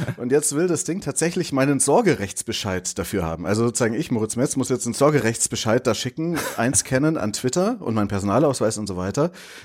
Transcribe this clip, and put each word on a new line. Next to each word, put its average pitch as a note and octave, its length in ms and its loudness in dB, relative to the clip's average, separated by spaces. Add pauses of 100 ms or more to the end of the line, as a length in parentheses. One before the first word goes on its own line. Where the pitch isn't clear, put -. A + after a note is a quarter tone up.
(180)
Und B2 160 -2
jetzt D3 200 2
will E3 140 2
das E3 160 0
Ding E3+ 160 -4
tatsächlich - 540 -2
meinen C3+ 260 4
Sorgerechtsbescheid A2 1200 0
dafür F#2 240 -2
haben. D#2+ 220 -4
Also G#2+ 180 2
sozusagen A#2 300 0
ich, - 180 -4
Moritz A2 240 -2
Metz, C#3 220 0
muss C3 100 -2
jetzt B2+ 180 -2
einen A#2 80 -4
Sorgerechtsbescheid A#2 920 2
da A2 80 2
schicken, D#3+ 420 -4 (200)
einscannen C3+ 600 2
an G2+ 140 -2
Twitter F#3 480 0
und A2+ 160 -2
meinen G2+ 140 0
Personalausweis G#2+ 680 2
und G#2 80 -6
so F#2 100 -6
weiter, G2+ 340 0 (340)